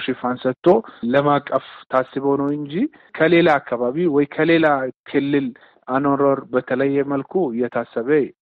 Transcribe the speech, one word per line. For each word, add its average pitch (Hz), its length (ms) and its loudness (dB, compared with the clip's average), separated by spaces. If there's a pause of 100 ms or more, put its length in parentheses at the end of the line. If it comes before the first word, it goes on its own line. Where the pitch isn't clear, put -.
ሽፋን 123 360 -4
ሰጥቶ - 300 -4 (360)
ለማቀፍ 139 640 0 (220)
ታስበው 135 480 -2
ነው 143 140 -2
እንጂ 147 220 -6 (420)
ከሌላ 170 400 4
አካባቢ 127 520 -2
ወይ 143 240 2
ከሌላ 160 360 2 (380)
ክልል 139 420 0 (400)
አኗኗር 139 520 0 (100)
በተለየ 131 560 -2
መልኩ 139 280 -6 (140)
እየታሰበ 117 640 -4 (320)